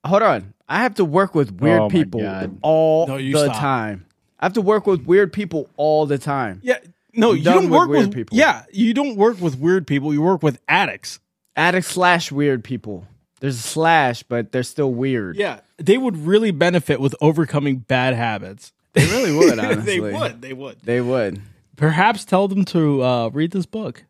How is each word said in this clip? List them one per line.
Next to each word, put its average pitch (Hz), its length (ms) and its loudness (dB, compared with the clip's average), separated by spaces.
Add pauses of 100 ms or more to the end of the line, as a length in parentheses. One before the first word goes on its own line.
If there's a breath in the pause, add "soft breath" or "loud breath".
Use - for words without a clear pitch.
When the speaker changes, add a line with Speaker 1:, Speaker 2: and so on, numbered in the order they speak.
Speaker 1:
Hold 196 160 4
on. 110 320 0 (140)
I 185 140 -2
have 247 120 -2
to 196 100 2
work 180 300 0
with 107 260 0
weird 151 200 4
Speaker 2:
Oh 107 40 2
my 104 60 -2
Speaker 1:
people 120 300 0
Speaker 2:
God. 95 420 -8
Speaker 1:
all 160 440 2
Speaker 3:
No, 135 100 -6
you 135 180 -6
Speaker 1:
the 147 120 2
Speaker 3:
stop. 117 120 -2
Speaker 1:
time. 110 480 -4 (320)
I 143 80 -4
have 190 80 -2
to 226 80 0
work 208 240 2
with 175 180 0
weird 185 280 2
people 165 440 -6
all 151 300 0
the 139 120 -2
time. 120 440 -6
Speaker 3:
Yeah, 254 160 -2 (360)
no, 226 180 4
Speaker 1:
I'm 170 60 2
Speaker 3:
you - 40 -4
Speaker 1:
done 175 120 4
Speaker 3:
don't 262 100 4
Speaker 1:
with 294 80 0
Speaker 3:
work 320 160 4
Speaker 1:
weird 196 180 2
Speaker 3:
with 202 80 -4
Speaker 1:
people. 127 240 -6
Speaker 3:
Yeah, 277 240 2 (100)
you 226 220 0
don't 269 220 -2
work 202 240 2
with 147 180 -2
weird 170 280 0
people. 143 280 -2
You 147 80 0
work 180 200 2
with 143 260 0
addicts. 151 520 -2 (360)
Speaker 1:
Addicts 175 320 0
slash 180 420 0
weird 139 340 0
people. 104 420 -10 (340)
There's 135 180 -4
a 113 40 -10
slash, 156 600 2
but 117 300 -6
they're 127 100 -2
still 139 300 -2
weird. 120 440 -4
Speaker 3:
Yeah, 175 240 -4 (180)
they 185 200 4
would 240 200 -2
really 202 340 2
benefit 156 480 0
with 135 200 -2
overcoming 147 580 0
bad 127 360 0
habits. 104 580 -8 (200)
Speaker 1:
They 151 140 4
really 202 300 0
would, 311 220 4
Speaker 3:
<laughs> - 0 -
Speaker 1:
honestly. - 420 -2
Speaker 3:
They - 120 -6
would. - 300 -8
They 135 100 -16
would. 131 300 -16
Speaker 1:
They 120 180 -2
would. 113 420 -2 (340)
Speaker 3:
Perhaps 180 480 2
tell 196 240 0
them 196 180 0
to, 147 360 0
uh, 120 260 0
read 151 220 -4
this 185 160 -6
book. 208 440 -12